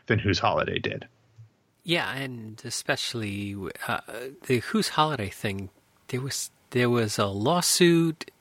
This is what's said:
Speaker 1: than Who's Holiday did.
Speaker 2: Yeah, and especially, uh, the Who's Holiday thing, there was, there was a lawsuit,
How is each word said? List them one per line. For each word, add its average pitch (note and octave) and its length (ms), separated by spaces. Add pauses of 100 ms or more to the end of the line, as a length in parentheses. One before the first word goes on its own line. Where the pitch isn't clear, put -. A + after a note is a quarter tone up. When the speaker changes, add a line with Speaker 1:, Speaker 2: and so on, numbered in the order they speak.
Speaker 1:
than A2+ 120
Who's G2 200
Holiday E2+ 400
did. - 300 (760)
Speaker 2:
Yeah, E3 300
and A#2+ 500
especially, G2+ 920 (320)
uh, A#2 120 (460)
the B2+ 140
Who's - 300
Holiday C#3+ 400
thing, G2 400 (380)
there B2 120
was, - 320 (180)
there B2 180
was A#2 300
a G#2 80
lawsuit, E3 1040 (100)